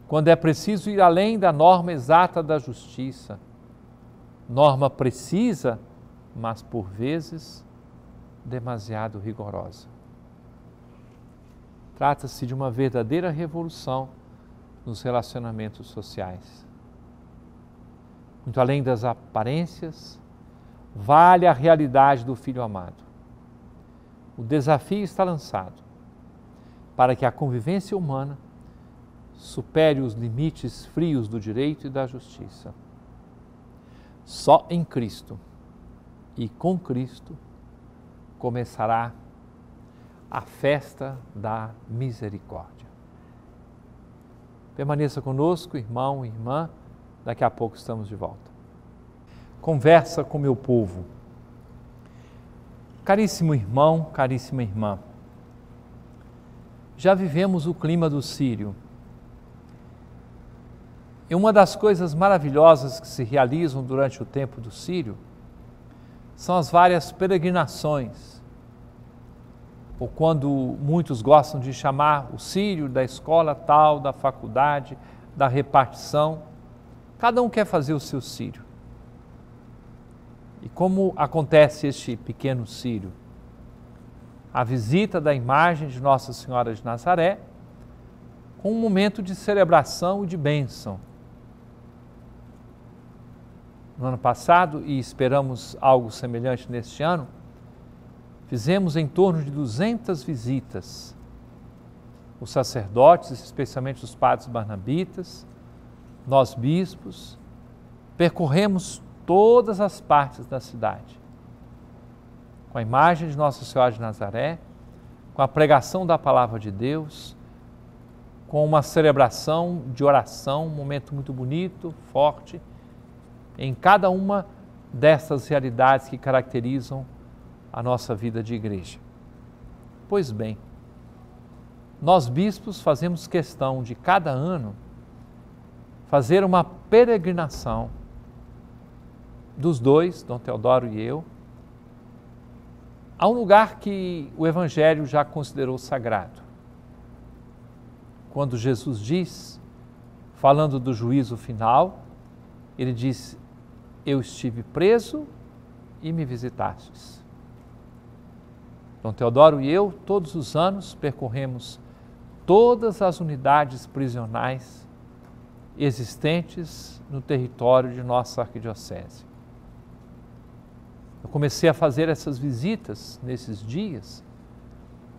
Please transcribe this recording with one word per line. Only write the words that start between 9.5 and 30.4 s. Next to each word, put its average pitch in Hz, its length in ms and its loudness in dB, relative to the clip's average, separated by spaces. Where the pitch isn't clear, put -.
Trata-se 139 520 -4
de 123 80 -6
uma 135 140 -4
verdadeira 127 600 -2
revolução 156 800 -8
nos 113 180 -12
relacionamentos 117 840 -6
sociais. - 800 -14
Muito 131 160 -2
além 135 220 2
das 123 220 -2
aparências, 143 1120 -6
vale 170 500 8
a 165 60 8
realidade 139 720 6
do 131 100 -6
filho 123 260 -10
amado. 95 440 -10
O 123 60 -12
desafio 151 640 0
está - 180 -4
lançado 143 580 -6
para 127 180 4
que 135 100 -4
a 120 60 2
convivência 147 640 -4
humana 139 400 -6
supere 151 640 0
os 120 140 -4
limites 120 720 -6